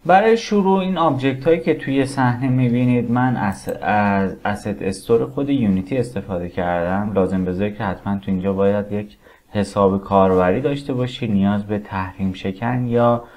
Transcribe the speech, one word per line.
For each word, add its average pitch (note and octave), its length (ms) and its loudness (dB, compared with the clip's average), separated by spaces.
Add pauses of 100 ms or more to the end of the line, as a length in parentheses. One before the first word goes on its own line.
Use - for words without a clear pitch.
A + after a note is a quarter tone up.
برای G#3+ 300 6
شروع F#3+ 420 2
این F#3 200 -2
آبجکت C3 480 0
هایی E3+ 140 4
که E3 140 0
توی C3+ 320 0
صحنه B2+ 420 0
می‌بینید، B2 640 2
من B2 260 2
از، G2 320 -4 (140)
از G2 600 2
اسست G2+ 380 -4
استور A#2 440 0
خود C#3+ 240 -4
یونیتی A2 480 0
استفاده F#2 500 -4
کردم. F2+ 680 -2
لازم F#2 300 0
بذاره F#2 260 -2
که G#2 140 -8
حتماً G2 340 -4
تو G2 120 -8
اینجا F#2+ 220 -2
باید G2+ 400 0
یک G#2 240 -8 (340)
حساب G2 540 0
کاربری F#2+ 560 4
داشته C#3 320 -4
باشی، B2 360 -4
نیاز G2+ 360 0
به G#2 140 -4
تحریم F#2+ 540 -6
شکن A#2+ 540 -4
یا A#2+ 380 2 (120)